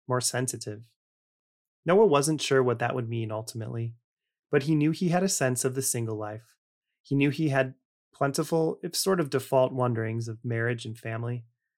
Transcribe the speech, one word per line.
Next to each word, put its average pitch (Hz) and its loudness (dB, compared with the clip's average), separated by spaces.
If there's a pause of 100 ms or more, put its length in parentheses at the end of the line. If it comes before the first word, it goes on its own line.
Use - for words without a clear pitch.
more 123 0
sensitive. 120 -4 (1040)
Noah 196 6
wasn't 147 4
sure 135 4
what 120 2
that 123 -2
would 117 -4
mean 113 -4
ultimately, 113 -8 (560)
but 143 2
he 156 2
knew 151 4
he 165 0
had 180 2
a 196 0
sense 127 0
of 131 0
the 131 -2
single 113 -4
life. 107 -12 (480)
He 139 -2
knew 139 4
he 151 0
had 131 0 (380)
plentiful, 160 0
if 175 -8
sort 190 0
of 139 -2
default 131 2
wonderings 117 -2
of 113 -12
marriage 117 -2
and 113 -12
family, 117 -8 (320)